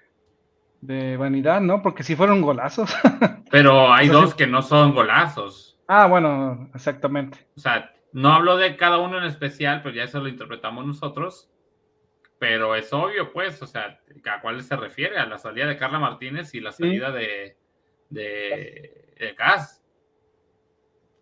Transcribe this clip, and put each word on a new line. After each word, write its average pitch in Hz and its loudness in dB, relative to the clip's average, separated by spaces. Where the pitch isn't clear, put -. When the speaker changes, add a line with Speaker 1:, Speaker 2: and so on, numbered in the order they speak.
Speaker 1:
De 131 -8
vanidad, 139 0
¿no? 190 0
Porque 170 -4
sí 160 -4
fueron 196 2
golazos. 143 -4
<laughs> - -2
Speaker 2:
Pero 135 8
hay 139 6
Speaker 1:
O - 4
sea, 151 8
Speaker 2:
dos 151 6
Speaker 1:
sí. - -12
Speaker 2:
que 139 2
no 127 0
son 143 4
golazos. 113 -2
Speaker 1:
Ah, 202 6
bueno, 135 0
exactamente. 139 -6
Speaker 2:
O - -20
sea, 120 -4
no 139 4
hablo 175 4
de 185 0
cada 175 2
uno 180 -4
en 180 -6
especial, 147 -6
pero 127 -10
ya 117 -6
eso 131 -10
lo 139 -8
interpretamos 117 -12
nosotros. 147 -12
Pero 113 -2
es 110 -8
obvio, 175 -4
pues, 175 -10
o 143 -18
sea, 107 -14
¿a 104 -8
cuál 120 -10
se 143 -8
refiere? 139 -8
A 135 -4
la 107 -12
salida 113 -8
de 143 -6
Carla 135 -6
Martínez 139 -8
y 117 -12
la 107 -14
Speaker 1:
Sí. 165 -14
Speaker 2:
salida 170 -4
de, 104 -10
de, 104 -14
de 107 -12
Cas. 156 -2